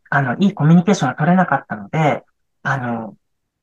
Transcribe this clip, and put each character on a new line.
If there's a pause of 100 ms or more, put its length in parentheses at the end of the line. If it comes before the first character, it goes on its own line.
あ
の、
い
い
コ
ミ
ュ
ニ
ケ
ー
シ
ョ
ン
が
取
れ
な
か
っ
た
の
で、 (400)
あ
の、 (480)